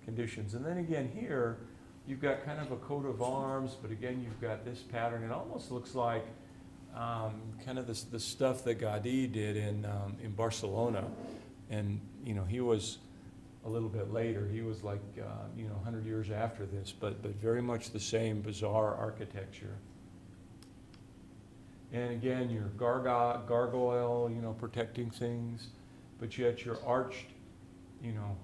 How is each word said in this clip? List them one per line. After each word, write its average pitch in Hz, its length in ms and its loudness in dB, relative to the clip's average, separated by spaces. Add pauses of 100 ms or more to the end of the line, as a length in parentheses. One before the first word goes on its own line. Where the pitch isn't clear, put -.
conditions. 110 520 -2
And 127 100 -2
then 175 140 0
again 156 380 2
here, 131 420 2 (460)
you've 135 160 -4
got 139 220 4
kind 151 160 -4
of 131 140 -2
a 120 40 -2
coat 143 280 -2
of 120 160 2
arms, 135 600 0
but 110 100 -4
again, 123 300 -2
you've 113 200 -6
got 107 240 -2
this 120 140 -6
pattern. 117 440 0
It 113 80 -2
almost - 400 -4
looks 123 240 -4
like, 117 300 4 (680)
um, 113 480 -2 (240)
kind 127 140 -2
of 120 80 -2
the, 113 100 -2 (140)
the 117 80 -2
stuff 131 460 2
that 117 120 4
Gaudí 117 540 2
did 107 240 2
in, 104 300 2
um, 101 360 -2
in 110 100 -4
Barcelona. 110 720 2 (640)
And, 104 320 2 (240)
you 113 80 0
know, 98 100 2
he 107 160 2
was 117 380 4 (680)
a 113 40 -4
little 113 180 2
bit 104 240 0
later. 113 400 2
He 110 100 0
was, 110 220 -2
like, 101 160 0 (180)
uh, 104 280 -6 (100)
you 110 140 -4
know, 104 100 -2
a 95 60 -4
hundred 113 200 -2
years 110 260 0
after 107 340 0
this, 98 260 -4
but, 104 300 -2
but 104 140 -2
very 113 260 4
much 120 300 0
the 104 80 -2
same 110 420 4
bizarre 104 560 4
architecture. 101 800 -6 (2250)
And 120 180 0
again, 127 380 2
your 107 280 0
garga-, 120 680 4
gargoyle, 120 840 6
you 117 120 0
know, 113 100 0
protecting 113 580 -2
things, 117 580 -2 (520)
but 113 180 -4
yet 120 280 4
your 117 200 0
arched, 127 420 4 (760)
you 117 80 -2
know 104 320 0